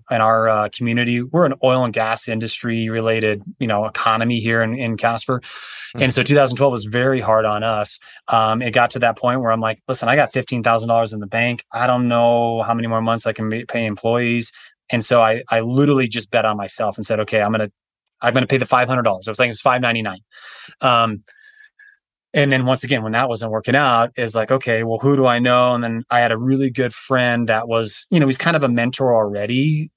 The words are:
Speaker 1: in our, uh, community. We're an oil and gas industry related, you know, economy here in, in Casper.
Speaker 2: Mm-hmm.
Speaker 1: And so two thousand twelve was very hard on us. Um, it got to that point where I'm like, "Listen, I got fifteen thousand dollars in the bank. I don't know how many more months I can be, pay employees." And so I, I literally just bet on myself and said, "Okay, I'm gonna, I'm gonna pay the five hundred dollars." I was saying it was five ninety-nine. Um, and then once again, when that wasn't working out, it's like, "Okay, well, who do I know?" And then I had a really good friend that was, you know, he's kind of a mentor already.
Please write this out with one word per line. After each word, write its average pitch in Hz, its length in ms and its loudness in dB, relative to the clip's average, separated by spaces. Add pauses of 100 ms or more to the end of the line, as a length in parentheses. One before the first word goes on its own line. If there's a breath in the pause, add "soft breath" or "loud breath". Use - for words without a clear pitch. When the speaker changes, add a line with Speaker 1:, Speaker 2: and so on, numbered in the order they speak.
(100)
Speaker 1:
in 117 100 0
our, 110 260 4
uh, 107 300 2
community. 120 460 -2
We're 156 240 0
an 135 80 0 (100)
oil 127 200 2
and 113 100 -4
gas 113 340 -2
industry 113 600 -4
related, 113 520 0 (160)
you 131 80 -4
know, 107 200 0
economy 113 540 0
here 117 220 0
in, 113 160 -2
in 113 200 -4
Casper. 117 420 -2
Speaker 2:
Mm-hmm. - 600 -12
Speaker 1:
And 127 100 2
so 131 100 0
two 135 120 2
thousand 131 240 4
twelve 139 140 4
was 110 120 -6
very 120 380 0
hard 110 240 2
on 104 180 -2
us. 107 340 -4 (300 loud breath)
Um, 110 320 2
it 120 140 -4
got 120 160 4
to - 80 -8
that 117 180 2
point 127 240 0
where 113 120 0
I'm 113 80 -2
like, 110 280 -4
"Listen, 120 220 -2
I 139 60 4
got 139 180 2
fifteen 127 280 -4
thousand 113 280 2
dollars 113 240 2
in 107 60 -10
the 104 60 -10
bank. 117 460 -2
I 120 140 -2
don't 123 220 2
know 117 560 2
how 117 100 -2
many 117 140 -4
more 113 120 -2
months 113 260 -2
I 110 60 -2
can 110 160 -6
be, 113 160 -6
pay 117 220 -4
employees." 117 680 -2 (380 loud breath)
And 117 120 -2
so 120 200 4
I, 113 260 2
I 113 120 0
literally 131 480 2
just 110 220 -8
bet 113 140 2
on 107 140 -2
myself 101 400 -6
and 104 80 -8
said, 107 140 -2
"Okay, 107 200 -2
I'm 104 120 0
gonna, 107 180 -2 (500)
I'm 120 140 0
gonna 160 120 0
pay 139 120 2
the 123 80 -4
five 127 220 2
hundred 127 160 0
dollars." 98 240 -2
I - 20 -6
was 104 80 -8
saying 123 100 2
it 117 40 -8
was 110 100 -12
five 127 180 2
ninety-nine. 110 400 -4 (600 loud breath)
Um, 113 440 2 (1120 soft breath)
and 143 160 2
then 131 140 2
once 127 200 0
again, 123 180 0
when 110 100 -4
that 123 160 2
wasn't 113 240 -4
working 120 240 0
out, 120 400 4
it's 113 180 -4
like, 110 160 0
"Okay, 117 340 0
well, 113 180 -2
who 139 140 4
do 131 100 4
I 120 140 4
know?" 123 340 4
And 120 100 -2
then 113 240 -6
I 123 120 2
had 117 120 4
a 110 60 -2
really 131 320 0
good 123 240 -2
friend 120 540 0
that 113 200 0
was, 113 420 -2
you 175 100 4
know, 139 60 4
he's 131 120 0
kind 170 180 2
of 143 60 0
a 135 60 2
mentor 120 460 0
already. 120 840 0